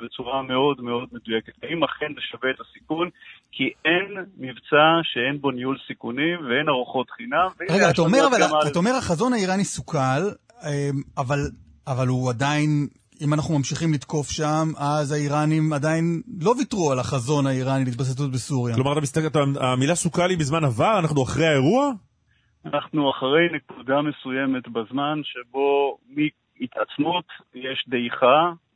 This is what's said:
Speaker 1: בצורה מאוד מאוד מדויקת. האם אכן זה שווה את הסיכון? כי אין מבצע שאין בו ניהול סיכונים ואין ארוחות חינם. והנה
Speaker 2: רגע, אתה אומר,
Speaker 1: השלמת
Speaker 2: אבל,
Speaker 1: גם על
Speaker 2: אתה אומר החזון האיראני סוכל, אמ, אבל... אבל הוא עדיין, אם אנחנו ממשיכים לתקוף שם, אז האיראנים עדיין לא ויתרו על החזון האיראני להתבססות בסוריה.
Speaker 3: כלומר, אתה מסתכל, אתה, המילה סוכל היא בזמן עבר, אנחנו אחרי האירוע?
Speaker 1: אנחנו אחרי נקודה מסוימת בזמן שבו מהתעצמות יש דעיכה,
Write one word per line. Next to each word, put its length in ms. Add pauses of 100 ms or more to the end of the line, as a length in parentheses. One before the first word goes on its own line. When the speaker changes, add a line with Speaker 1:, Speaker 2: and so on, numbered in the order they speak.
Speaker 1:
בצורה 380
מאוד 380
מאוד 320
מדויקת. 400 (100)
האם 220
אכן 300
זה 60
שווה 300
את 100
הסיכון? 480 (440)
כי 180 (140)
אין 320 (220)
מבצע 460 (180)
שאין 380
בו 100
ניהול 360
סיכונים 520 (100)
ואין 200
ארוחות 420
חינם. 380 (120)
והנה 140
Speaker 2:
רגע, 160
אתה 120
אומר, 160
Speaker 1:
השלמת 140
Speaker 2:
אבל, 160
Speaker 1:
גם 60
על 160
Speaker 2:
אתה 80
אומר 200
החזון 340
האיראני 320
סוכל, 580 (400)
אמ, 60 (480)
אבל... 220 (480)
אבל 200
הוא 240
עדיין, 380 (560)
אם 100
אנחנו 240
ממשיכים 360
לתקוף 360
שם, 360 (120)
אז 340
האיראנים 600
עדיין 500 (180)
לא 180
ויתרו 340
על 60
החזון 480
האיראני 380
להתבססות 480
בסוריה. 420
Speaker 3:
כלומר, 180
אתה 80
מסתכל, 260
אתה, 120 (220)
המילה 340
סוכל 360
היא 80
בזמן 260
עבר, 340
אנחנו 240
אחרי 240
האירוע? 380 (840)
Speaker 1:
אנחנו 440
אחרי 420
נקודה 500
מסוימת 640
בזמן 560
שבו 720 (100)
מהתעצמות 1160 (300)
יש 340
דעיכה, 640 (240)